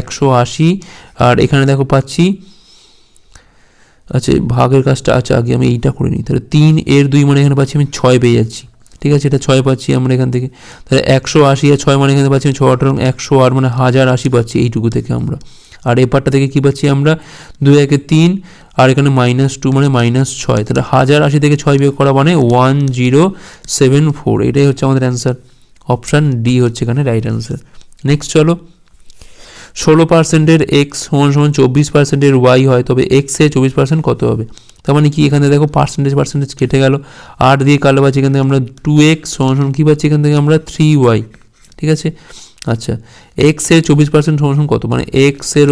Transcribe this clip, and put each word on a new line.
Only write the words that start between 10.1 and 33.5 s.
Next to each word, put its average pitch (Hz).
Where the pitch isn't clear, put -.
এখান 127
থেকে। 127
তাহলে 135
একশো -
আশি 139
আর 139
ছয় 139
মানে 139
এখানে 139
পাচ্ছি 135
আমি 131
ছ -
আঠারো 135
একশো -
আর 127
মানে 131
হাজার 127
আশি 131
পাচ্ছি 117
এইটুকু 117
থেকে 117
আমরা। -
আর 120
এপারটা 131
থেকে 139
কি 147
পাচ্ছি 139
আমরা? 143
দুই 143
একে 139
তিন, 160
আর 131
এখানে 139
মাইনাস 127
টু 135
মানে 143
মাইনাস 120
ছয়। 113
তাহলে 127
হাজার 135
আশি 147
থেকে 147
ছয় 143
বিয়োগ 139
করা 139
মানে 156
ওয়ান 127
জিরো 127
সেভেন 139
ফোর। 110
এটাই 139
হচ্ছে 135
আমাদের 131
অ্যান্সার। 123
অপশন 147
ডি 123
হচ্ছে 117
এখানে 123
রাইট 113
অ্যান্সার। 113
নেক্সট 147
চলো, 160
ষোলো 160
পার্সেন্টের 160
এক্স 143
সমান 143
সমান 147
চব্বিশ 135
পার্সেন্টের 139
ওয়াই 127
হয়, 127
তবে 127
এক্সে 143